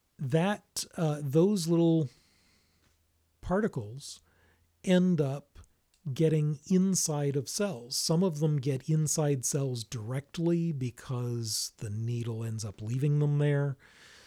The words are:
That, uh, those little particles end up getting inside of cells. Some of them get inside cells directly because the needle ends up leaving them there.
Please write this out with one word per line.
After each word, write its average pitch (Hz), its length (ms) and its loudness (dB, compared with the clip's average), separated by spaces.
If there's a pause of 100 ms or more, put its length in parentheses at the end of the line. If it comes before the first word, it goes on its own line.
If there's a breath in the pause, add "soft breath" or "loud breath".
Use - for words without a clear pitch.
(200)
That, 165 640 -2 (120)
uh, 151 260 -2
those 165 440 2
little 165 420 4 (1300 soft breath)
particles 143 800 -4 (640 soft breath)
end 180 360 4
up 143 380 -4 (560)
getting 151 540 2
inside 165 680 2
of 135 140 -2
cells. 131 460 -6
Some 165 280 2
of 160 160 0
them 151 180 2
get 131 320 -2
inside 151 560 2
cells 131 380 -2
directly 165 880 -2
because 120 1080 -4
the 110 120 -8
needle 113 540 -4
ends 113 220 -6
up 104 160 -12
leaving 135 380 0
them 147 200 2
there. 143 380 2 (500 loud breath)